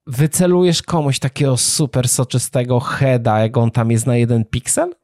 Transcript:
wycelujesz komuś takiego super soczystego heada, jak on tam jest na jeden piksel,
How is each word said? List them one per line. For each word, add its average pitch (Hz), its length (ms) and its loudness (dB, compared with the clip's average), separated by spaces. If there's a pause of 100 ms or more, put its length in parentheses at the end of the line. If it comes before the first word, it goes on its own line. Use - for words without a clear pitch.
wycelujesz 175 720 2
komuś 147 380 -2
takiego 135 380 0
super 127 500 -2
soczystego 123 720 -2
heada, 120 600 0
jak 113 180 0
on 113 140 2
tam 113 200 0
jest 113 160 0
na 123 100 0
jeden 117 280 2
piksel, - 580 -4